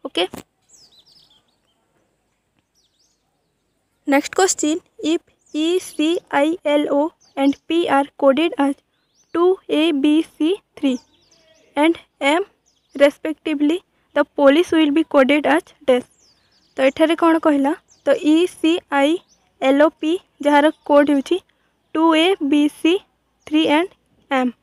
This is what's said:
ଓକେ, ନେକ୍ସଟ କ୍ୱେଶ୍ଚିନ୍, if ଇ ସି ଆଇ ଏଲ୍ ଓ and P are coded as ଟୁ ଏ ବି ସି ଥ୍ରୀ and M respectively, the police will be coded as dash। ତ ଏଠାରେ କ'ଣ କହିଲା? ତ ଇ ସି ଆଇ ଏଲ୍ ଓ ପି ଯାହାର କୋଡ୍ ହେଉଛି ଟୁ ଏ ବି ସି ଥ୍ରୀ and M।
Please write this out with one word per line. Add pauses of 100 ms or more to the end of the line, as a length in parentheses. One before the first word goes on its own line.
ଓକେ, (3750)
ନେକ୍ସଟ
କ୍ୱେଶ୍ଚିନ୍, (320)
if (340)
ଇ (220)
ସି (320)
ଆଇ
ଏଲ୍
ଓ (400)
and (120)
P (140)
are (180)
coded (120)
as (600)
ଟୁ (320)
ଏ (240)
ବି (140)
ସି (280)
ଥ୍ରୀ (840)
and (240)
M (520)
respectively, (380)
the (140)
police
will
be (120)
coded
as (160)
dash। (720)
ତ
ଏଠାରେ
କ'ଣ
କହିଲା? (340)
ତ (200)
ଇ (160)
ସି (280)
ଆଇ (440)
ଏଲ୍
ଓ (160)
ପି (340)
ଯାହାର (200)
କୋଡ୍
ହେଉଛି (540)
ଟୁ (140)
ଏ (300)
ବି (140)
ସି (520)
ଥ୍ରୀ (160)
and (320)
M।